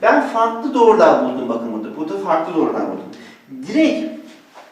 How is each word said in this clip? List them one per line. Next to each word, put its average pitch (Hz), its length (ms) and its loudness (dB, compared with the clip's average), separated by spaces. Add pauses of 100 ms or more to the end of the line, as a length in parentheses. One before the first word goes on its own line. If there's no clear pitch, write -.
Ben 262 260 2
farklı 226 460 -2
doğrular 220 500 6
buldum 127 240 -4
bakın 117 240 -6
burada. 107 240 -8
Burada 165 220 -6
farklı 170 360 -2
doğrular - 320 0
buldum. - 180 -10 (640)
Direkt - 600 -2 (440)